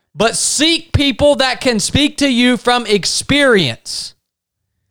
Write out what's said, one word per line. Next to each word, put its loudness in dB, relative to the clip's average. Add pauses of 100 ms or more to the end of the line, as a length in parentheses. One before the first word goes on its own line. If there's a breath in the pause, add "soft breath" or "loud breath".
(160)
But 0
seek -2
people 2
that -2
can 0
speak 0
to 0
you 2
from 0
experience, -2 (760)